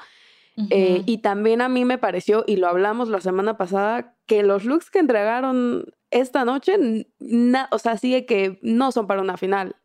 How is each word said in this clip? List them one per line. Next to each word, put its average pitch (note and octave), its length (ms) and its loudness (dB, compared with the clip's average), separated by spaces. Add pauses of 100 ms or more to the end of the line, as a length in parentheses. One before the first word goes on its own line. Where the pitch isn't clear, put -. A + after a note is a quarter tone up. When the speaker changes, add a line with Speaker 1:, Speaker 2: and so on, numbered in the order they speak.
(580)
Speaker 1:
Ujú. G#3 140 -4
Speaker 2:
Eh, F#3+ 340 2
y A3 140 -2
también A3 420 0
a B3+ 80 0
mí B3 160 0
me B3 140 0
pareció, G#3 460 0
y G#3 120 0
lo F3+ 100 2
hablamos G#3 420 0
la G3 120 -2
semana F#3+ 360 -2
pasada, G3+ 680 -4
que G#3+ 180 2
los G3+ 220 2
looks D4 240 -2
que G4+ 100 0
entregaron B3 840 0 (240)
esta B3+ 360 0
noche, C4+ 280 0
n-, A#3 340 0 (120)
na-, A#3+ 520 2
o A3+ 60 0
sea, A3+ 200 -2
sigue B3+ 280 -2
que G3 380 0
no A#3+ 280 0
son A3+ 160 -2
para G3 140 -2
una F#3+ 160 -4
final, F#3+ 480 -4